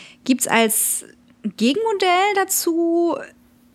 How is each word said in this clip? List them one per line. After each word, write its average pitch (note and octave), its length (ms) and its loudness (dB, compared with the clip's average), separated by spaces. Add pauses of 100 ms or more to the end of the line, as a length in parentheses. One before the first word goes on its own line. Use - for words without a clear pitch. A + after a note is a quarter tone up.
(240)
Gibt's B3+ 220 0
als - 580 0 (380)
Gegenmodell F#4+ 920 0
dazu E4+ 800 0 (600)